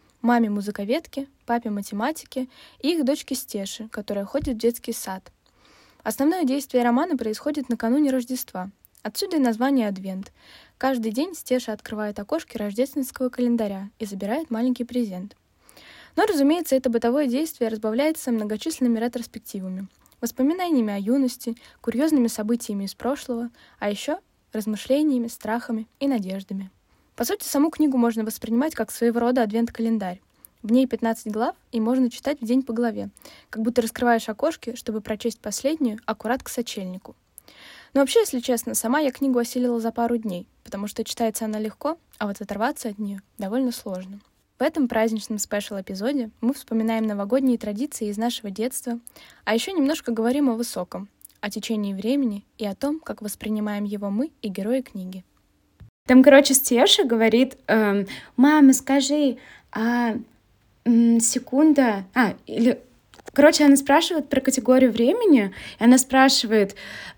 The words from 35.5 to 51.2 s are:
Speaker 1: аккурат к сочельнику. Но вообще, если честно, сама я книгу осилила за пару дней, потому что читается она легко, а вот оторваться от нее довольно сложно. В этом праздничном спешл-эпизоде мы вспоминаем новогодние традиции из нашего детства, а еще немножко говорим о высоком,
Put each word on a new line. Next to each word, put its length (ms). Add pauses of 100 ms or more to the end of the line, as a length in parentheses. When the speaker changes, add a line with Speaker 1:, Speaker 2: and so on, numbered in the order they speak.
Speaker 1:
аккурат 380
к 60
сочельнику. 680 (760)
Но 80
вообще, 180
если 220
честно, 340
сама 240
я 120
книгу 280
осилила 400
за 140
пару 240
дней, 300 (180)
потому 220
что 180
читается 400
она 140
легко, 380 (200)
а 100
вот 140
оторваться 480
от 100
нее 200 (180)
довольно 340
сложно. 480 (380)
В 40
этом 280
праздничном 480
спешл-эпизоде 920 (100)
мы 120
вспоминаем 540
новогодние 500
традиции 520
из 80
нашего 340
детства, 480 (460)
а 80
еще 180
немножко 400
говорим 380
о 60
высоком, 520 (320)